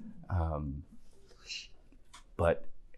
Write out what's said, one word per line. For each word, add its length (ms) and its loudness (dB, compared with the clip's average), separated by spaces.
Um, 540 2
but 320 6